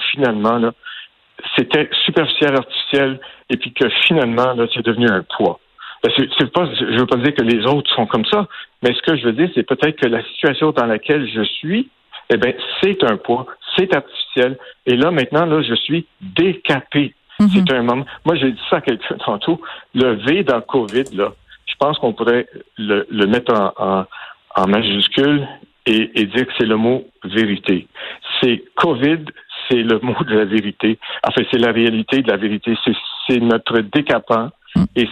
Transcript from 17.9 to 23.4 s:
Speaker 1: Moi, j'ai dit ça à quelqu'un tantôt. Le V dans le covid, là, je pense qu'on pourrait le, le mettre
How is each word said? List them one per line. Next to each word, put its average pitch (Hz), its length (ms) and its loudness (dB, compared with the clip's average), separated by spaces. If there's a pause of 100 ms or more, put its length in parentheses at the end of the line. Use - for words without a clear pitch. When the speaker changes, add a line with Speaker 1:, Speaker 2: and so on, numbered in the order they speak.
Speaker 1:
Moi, 165 100 2
j'ai 135 160 2
dit 107 180 -8
ça 180 80 2
à 143 40 -6
quelqu'un - 340 -4 (100)
tantôt. 123 340 -2 (340)
Le 123 200 2 (120)
V 175 180 2
dans 131 140 2
le 110 40 -6
covid, 123 520 -2
là, 101 200 -2 (320)
je - 140 -8
pense 147 180 0
qu'on 117 160 -2
pourrait 120 340 0 (300)
le, 104 320 -2
le 104 180 0
mettre 120 260 2